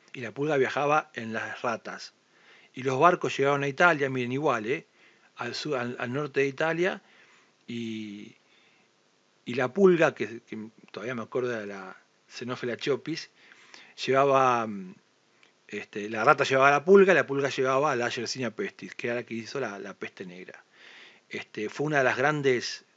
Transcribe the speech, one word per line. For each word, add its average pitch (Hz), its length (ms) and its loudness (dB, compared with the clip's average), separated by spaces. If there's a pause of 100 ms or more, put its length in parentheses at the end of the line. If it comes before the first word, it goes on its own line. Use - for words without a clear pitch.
(120)
y 135 100 -12
la 110 100 -8
pulga 143 260 -2
viajaba 143 560 0
en 113 200 -8
las 110 280 -8
ratas. - 540 -8 (580)
Y 127 100 -10
los 131 160 0
barcos 165 380 4
llegaron 139 260 2
a 143 40 -2
Italia, 143 420 2
miren, 127 220 -4
igual, 131 340 0
¿eh? 147 220 -4 (480)
Al 120 200 -8
sur, 147 220 -4
al, 120 220 -4
al 120 140 -4
norte 139 280 -2
de 139 60 2
Italia, 165 540 -2 (680)
y, 110 680 -10 (1120)
y 123 80 -8
la 127 200 -2
pulga, 170 400 6
que, 117 280 -6
que 110 280 -12 (220)
todavía 120 240 -8
me 113 80 -6
acuerdo 123 260 -4
de 110 180 -6
la 95 300 -12 (300)
Xenophila 120 500 -8
Chiopis, 147 520 -4 (760)
llevaba, 131 600 4
mm, 98 280 -10 (720)
este, 104 420 -10
la 110 140 -4
rata 139 200 6
llevaba 135 280 6
la 143 120 2
pulga, 190 300 8
la 135 140 4
pulga 139 220 -2
llevaba 135 460 0
la 120 140 -2
Yersinia 117 420 -6
pestis, 98 440 -10
que - 120 -8
era 120 100 -4
la 120 60 -6
que 113 120 -12
hizo 113 240 -8
la, 104 200 -6
la 101 140 -12
peste - 320 -12
negra. 90 380 -18 (640)
Este, 104 400 -8
fue 143 180 -4
una 151 120 2
de 131 40 4
las 117 140 2
grandes, 139 680 0 (120)